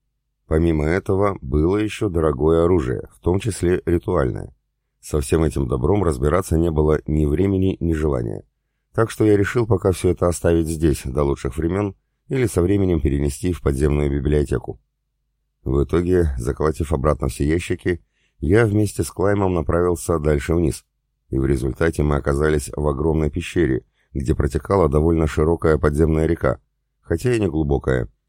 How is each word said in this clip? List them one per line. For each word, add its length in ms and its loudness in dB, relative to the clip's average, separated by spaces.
Помимо 380 2
этого, 560 0
было 360 0
ещё 320 -4
дорогое 540 2
оружие, 500 0
в 60 -20
том 200 0
числе 460 -2
ритуальное. 680 -2
Со 180 -4
всем 240 2
этим 240 0
добром 360 0
разбираться 540 0
не 140 2
было 340 2
ни 200 0
времени, 540 0
ни 140 0
желания. 520 -4
Так 180 0
что 140 0
я 120 6
решил 300 -2
пока 240 2
всё 180 0
это 180 0
оставить 400 2
здесь 360 0
до 200 -2
лучших 340 -4
времён 380 -2
или 160 0
со 160 0
временем 380 2
перенести 540 -2
в 80 -8
подземную 500 0
библиотеку. 680 -2
В 200 0
итоге, 540 2
заколотив 560 -2
обратно 340 0
все 180 -2
ящики, 560 -2
я 260 4
вместе 380 -2
с 80 -6
Клаймом 420 0
направился 640 0
дальше 340 0
вниз, 320 0
и 100 -4
в 60 0
результате 580 0
мы 120 2
оказались 580 0
в 140 -4
огромной 420 0
пещере, 540 -2
где 220 -2
протекала 520 2
довольно 400 2
широкая 500 0
подземная 480 2
река, 360 -2
хотя 320 -2
и 60 0
не 80 0
глубокая, 600 -2